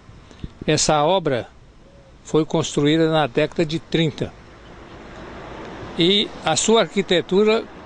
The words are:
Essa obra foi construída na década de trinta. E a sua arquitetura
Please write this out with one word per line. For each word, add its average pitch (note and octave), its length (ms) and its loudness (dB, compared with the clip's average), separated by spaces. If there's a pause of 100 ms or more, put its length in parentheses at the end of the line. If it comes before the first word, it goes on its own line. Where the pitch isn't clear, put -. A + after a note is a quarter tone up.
(680)
Essa D3+ 360 2
obra D#3 460 0 (720)
foi D#3 220 0
construída D#3+ 680 2
na D#3 160 2
década D3+ 380 0
de D#3 140 -6
trinta. D#3+ 520 -2 (1700)
E G3 300 4 (160)
a D#3+ 120 2
sua A3 260 4
arquitetura G3 840 2 (220)